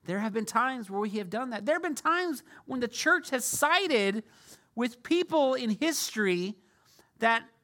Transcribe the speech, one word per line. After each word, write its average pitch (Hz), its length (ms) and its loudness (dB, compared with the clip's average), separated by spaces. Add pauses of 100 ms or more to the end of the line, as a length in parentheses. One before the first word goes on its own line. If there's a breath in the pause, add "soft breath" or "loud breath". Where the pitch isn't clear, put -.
There 185 140 -4
have 214 140 -4
been 220 140 -4
times 240 440 -2
where 196 100 -2
we 214 100 -2
have 196 200 -6
done 247 200 -6
that. 202 140 -8
There 302 120 2
have 339 60 -6
been 330 120 -2
times 330 480 -2 (240 loud breath)
when 254 140 -6
the 240 80 -2
church 330 420 2
has 254 140 -2
sided 285 800 2 (500 loud breath)
with 233 300 -4
people 320 500 2
in 247 160 -2
history 202 880 0 (640 soft breath)
that 226 240 2 (200)